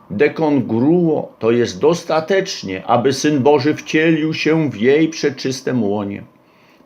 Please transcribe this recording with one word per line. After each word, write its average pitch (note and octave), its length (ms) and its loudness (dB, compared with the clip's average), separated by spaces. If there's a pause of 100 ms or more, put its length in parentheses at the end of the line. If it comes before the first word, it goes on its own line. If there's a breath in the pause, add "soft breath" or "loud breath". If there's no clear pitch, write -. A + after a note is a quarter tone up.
decongruo, D3 1300 0
to A2+ 120 2
jest A2 300 0
dostatecznie, D#3+ 1040 -2
aby B2 280 2
Syn D3 300 0
Boży D3 320 2
wcielił D#3 580 0
się D#3 360 0
w G#2+ 80 -8
jej C#3+ 320 2
przeczystym C3 720 -4
łonie. G2+ 400 -4 (640 soft breath)